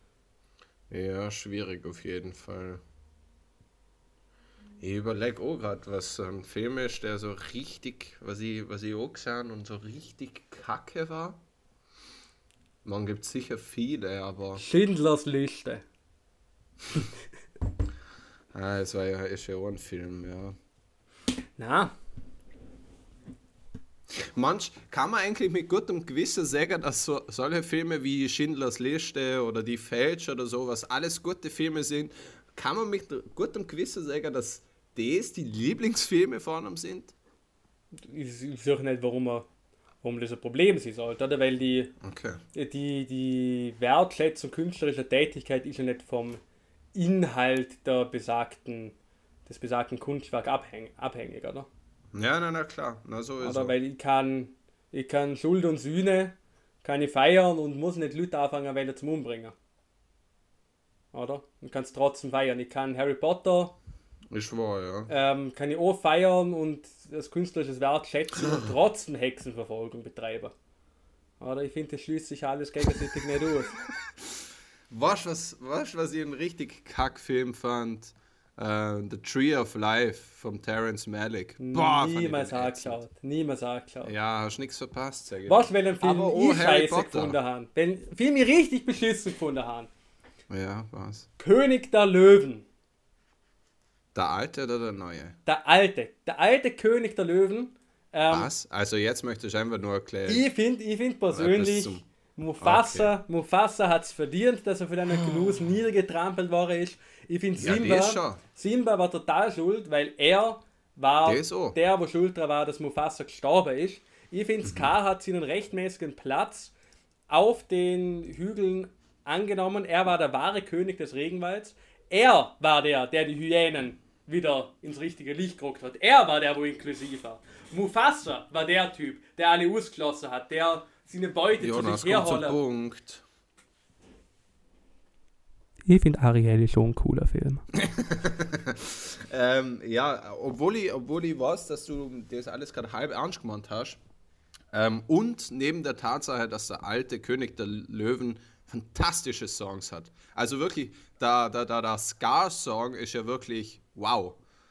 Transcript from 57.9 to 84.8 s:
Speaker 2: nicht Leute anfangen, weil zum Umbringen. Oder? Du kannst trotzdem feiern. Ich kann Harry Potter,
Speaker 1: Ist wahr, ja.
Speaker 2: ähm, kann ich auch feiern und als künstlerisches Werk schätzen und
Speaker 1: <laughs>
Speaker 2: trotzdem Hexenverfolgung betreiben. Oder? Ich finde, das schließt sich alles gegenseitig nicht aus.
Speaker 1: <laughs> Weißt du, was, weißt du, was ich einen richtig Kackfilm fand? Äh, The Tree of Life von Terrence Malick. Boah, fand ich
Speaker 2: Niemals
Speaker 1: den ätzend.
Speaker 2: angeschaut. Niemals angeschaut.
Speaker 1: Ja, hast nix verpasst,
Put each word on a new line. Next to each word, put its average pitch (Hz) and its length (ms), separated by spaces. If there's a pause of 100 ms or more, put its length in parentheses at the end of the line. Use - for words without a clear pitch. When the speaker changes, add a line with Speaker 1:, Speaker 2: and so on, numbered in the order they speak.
Speaker 2:
nicht 156 160
Leute 165 260
anfangen, 139 360
weil 135 200
zum 139 140
Umbringen. 120 440 (1600)
Oder? 127 280 (200)
Du - 80
kannst 131 260
trotzdem 139 340
feiern. 127 300
Ich 123 80
kann 135 300
Harry 139 160
Potter, 180 600 (540)
Speaker 1:
Ist 107 260
wahr, 104 280
ja. 110 500
Speaker 2:
ähm, 135 220
kann 143 160
ich 151 80
auch 185 200
feiern 180 540
und 156 340 (240)
als 151 200
künstlerisches 156 500
Werk 143 240
schätzen 151 460
und 147 160
Speaker 1:
<laughs> 110 40
Speaker 2:
trotzdem 160 440
Hexenverfolgung 117 880
betreiben. 113 480 (880)
Oder? 131 240
Ich 139 80
finde, 151 200
das 139 100
schließt 156 260
sich 147 180
alles 143 240
gegenseitig 147 540
nicht 143 180
aus. 151 280
Speaker 1:
<laughs> - 40 (1200)
Weißt 170 300
du, 175 60
was, - 280
weißt 147 360
du, 170 40
was 160 140
ich 156 80
einen 147 140
richtig 156 500
Kackfilm 127 720
fand? 117 580 (460)
Äh, 107 380 (140)
The - 120
Tree 139 340
of 117 180
Life 110 460 (160)
von 107 240
Terrence 110 460
Malick. 104 520
Boah, 143 440
fand 165 100
ich 170 60
Speaker 2:
Niemals 151 320
Speaker 1:
den 127 80
ätzend. 123 340
Speaker 2:
angeschaut. 117 180 (120)
Niemals 143 400
angeschaut. 123 480
Speaker 1:
Ja, 110 320
hast 107 160
nix 135 180
verpasst, - 520